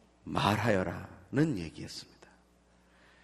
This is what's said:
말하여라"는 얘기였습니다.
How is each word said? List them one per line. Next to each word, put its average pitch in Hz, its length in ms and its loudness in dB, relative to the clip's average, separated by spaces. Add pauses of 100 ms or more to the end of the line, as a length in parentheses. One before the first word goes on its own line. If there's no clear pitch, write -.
(240)
말하여라"는 98 1300 0
얘기였습니다. - 680 -12 (960)